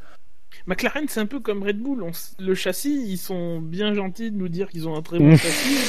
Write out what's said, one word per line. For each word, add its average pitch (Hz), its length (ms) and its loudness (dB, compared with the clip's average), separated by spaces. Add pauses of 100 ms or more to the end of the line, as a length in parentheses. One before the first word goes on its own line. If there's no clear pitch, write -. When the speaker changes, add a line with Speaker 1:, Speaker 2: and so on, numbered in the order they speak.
(680)
Speaker 1:
McLaren, 262 420 -2
c'est - 120 -4
un 214 60 0
peu 277 140 -6
comme 202 220 -2
Red 202 160 -2
Bull. 247 240 -4
On 170 80 -6
s-, - 280 -8
le 190 160 0
châssis, 262 540 -2
ils 185 100 -2
sont 175 420 -4
bien 175 320 -2
gentils 208 380 -4
de 208 60 -4
nous 185 120 -2
dire 180 200 -4
qu'ils 160 200 -6
ont 156 80 -4
un 156 60 -4
très 170 160 -4
bon 156 180 12
Speaker 2:
<laughs> - 0 -
Speaker 1:
châssis, 170 400 4 (120)